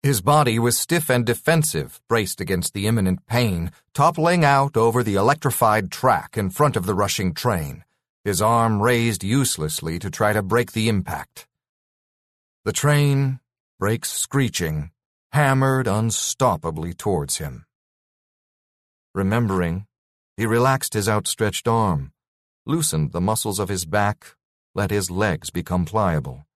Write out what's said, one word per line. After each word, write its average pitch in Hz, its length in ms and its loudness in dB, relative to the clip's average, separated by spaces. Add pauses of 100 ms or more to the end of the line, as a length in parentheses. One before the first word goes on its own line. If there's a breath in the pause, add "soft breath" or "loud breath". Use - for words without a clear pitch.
His 139 180 0
body 127 380 2
was 117 180 2
stiff - 320 -2
and 123 160 2
defensive, 120 840 0
braced 110 320 0
against 95 340 -2
the 101 140 -2
imminent 95 380 0
pain, 104 440 0 (240 soft breath)
toppling 165 500 2
out 139 320 4
over 117 280 4
the 104 100 0
electrified 110 800 2
track 107 440 0
in 101 140 -2
front 147 260 0
of 90 100 -2
the 101 80 0
rushing 95 400 -2
train, 78 500 -4 (400)
his 95 180 0
arm 113 400 2
raised 117 400 2
uselessly 82 800 -2
to 98 100 -6
try 107 220 0
to 104 100 0
break 113 300 0
the 113 160 -2
impact. 92 580 -4 (1160)
The 113 80 -4
train, 143 680 2 (400)
brakes 107 320 -2
screeching, 82 800 -2 (420)
hammered 135 540 2
unstoppably 90 1080 -2
towards 80 420 -4
him. 69 280 -12 (1500)
Remembering, 98 720 0 (500)
he 110 100 -2
relaxed 127 480 0
his 107 140 0
outstretched 107 600 -2
arm, 95 440 0 (540)
loosened 135 460 -2
the 87 80 -4
muscles 104 400 -2
of 95 80 -4
his 95 160 -4
back, 101 500 -2 (400)
let 98 160 -2
his 95 220 -2
legs 90 380 -2
become 90 340 -2
pliable. 78 600 -2 (120)